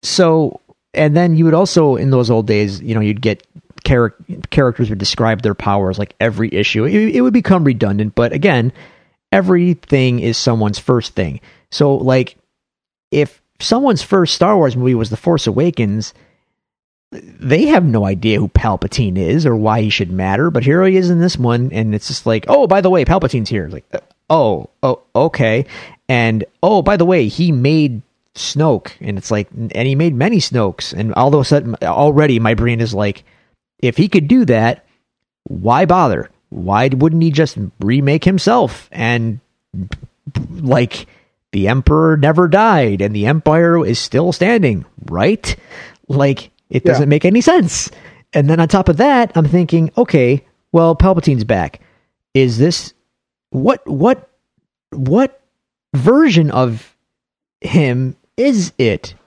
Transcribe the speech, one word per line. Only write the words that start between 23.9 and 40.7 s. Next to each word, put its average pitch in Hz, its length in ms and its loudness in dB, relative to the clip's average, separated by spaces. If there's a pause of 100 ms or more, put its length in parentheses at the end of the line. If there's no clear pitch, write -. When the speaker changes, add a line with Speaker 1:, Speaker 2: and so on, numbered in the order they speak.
Speaker 1:
uh, - 60 -8 (320)
"Oh, 110 400 0 (120)
oh, 127 200 -2 (120)
okay." 127 520 0 (420)
And, 113 360 0 (180)
"Oh, 196 180 2
by 190 160 0
the 170 80 2
way, 170 240 2
he 165 240 -2
made 135 480 0 (340)
Snoke," 139 580 -2 (100)
and 101 160 -6
it's - 120 -12
like, 104 200 -4
"And 117 360 -6
he 135 80 0
made 156 200 0
many 175 260 0
Snokes," - 540 -4
and 107 180 -4
all 143 220 2
of 151 40 4
a 131 60 0
sudden, 143 380 -2
already 139 580 2
my 113 140 2
brain 117 260 -2
is 110 140 -4
like, 101 300 -4 (560)
"If 120 180 -2
he 196 100 2
could 170 180 2
do 233 200 4
that, 117 400 0 (580)
why 110 400 0
bother? 151 460 0 (180)
Why 101 400 -2
wouldn't 160 340 0
he 165 80 2
just 147 280 -2 (220)
remake 139 440 0
himself?" 190 680 0
And, 117 480 -4 (1120)
like, 127 540 -2 (480)